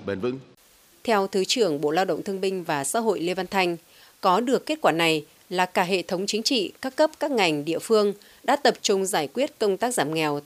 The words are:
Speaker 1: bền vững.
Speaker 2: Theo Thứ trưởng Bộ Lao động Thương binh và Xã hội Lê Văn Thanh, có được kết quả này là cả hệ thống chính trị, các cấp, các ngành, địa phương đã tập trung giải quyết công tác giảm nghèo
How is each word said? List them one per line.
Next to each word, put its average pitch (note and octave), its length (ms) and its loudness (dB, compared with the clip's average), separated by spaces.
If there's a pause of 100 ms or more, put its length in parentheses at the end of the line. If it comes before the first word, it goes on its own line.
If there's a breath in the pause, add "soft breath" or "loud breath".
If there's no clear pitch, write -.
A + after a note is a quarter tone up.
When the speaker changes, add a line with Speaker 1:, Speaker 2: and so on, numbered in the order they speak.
Speaker 1:
bền G2 140 -6
vững. B2+ 180 -4 (680)
Speaker 2:
Theo G3+ 220 2
Thứ F#3+ 180 -2
trưởng F3+ 360 0
Bộ D3 100 0
Lao F3 140 2
động F3+ 180 -2
Thương G3 180 -6
binh F#3+ 240 -2
và D3 200 -2
Xã A3+ 160 -2
hội A3 200 0
Lê F3 140 -2
Văn F#3 120 -6
Thanh, F3+ 300 0 (440 loud breath)
có F#3+ 200 4
được B3 260 0
kết D4+ 140 -2
quả D#3+ 120 4
này D#3+ 320 2 (260 soft breath)
là F3+ 160 0
cả G3 160 0
hệ F3+ 200 0
thống F#3 240 -4
chính G#3+ 160 -2
trị, A#3 300 0 (100)
các C4 140 -8
cấp, D#4 140 4 (100)
các D4 100 -2
ngành, E3+ 340 2
địa D#3+ 140 -2
phương G#3 360 2 (300 loud breath)
đã C4+ 120 2
tập A#3+ 260 4
trung G3 240 0
giải F3+ 220 -2
quyết C#4 300 -4
công G3+ 180 2
tác A#3+ 180 -2
giảm D3+ 200 0
nghèo D3+ 320 0